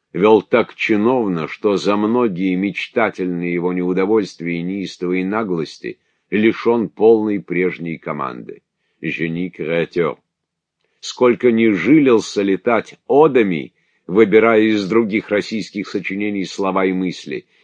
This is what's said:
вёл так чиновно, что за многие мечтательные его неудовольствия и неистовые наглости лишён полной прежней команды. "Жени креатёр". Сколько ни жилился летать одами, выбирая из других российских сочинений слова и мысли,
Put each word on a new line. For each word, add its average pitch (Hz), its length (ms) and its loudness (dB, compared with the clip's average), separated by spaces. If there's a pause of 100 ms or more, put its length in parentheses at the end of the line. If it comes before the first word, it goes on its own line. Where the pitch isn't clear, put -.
(140)
вёл 101 280 4
так - 340 -2
чиновно, 107 720 -2
что 101 280 -2
за 92 220 0
многие 104 580 0
мечтательные 90 1000 -4
его 87 200 -2
неудовольствия 90 840 -2
и 85 40 -6
неистовые 92 600 -6
наглости 92 760 -6 (320)
лишён 113 580 0
полной 107 520 2
прежней 85 560 -4
команды. 65 640 -10 (380)
"Жени 82 480 -4
креатёр". 82 680 -2 (840)
Сколько 123 500 2
ни 113 180 2
жилился 110 720 2
летать 98 540 -2 (120)
одами, 120 640 2 (340)
выбирая 110 540 4
из 107 260 0
других 107 420 0
российских 101 600 -4
сочинений 101 560 -6
слова 95 400 -2
и 95 80 2
мысли, 87 520 -6 (180)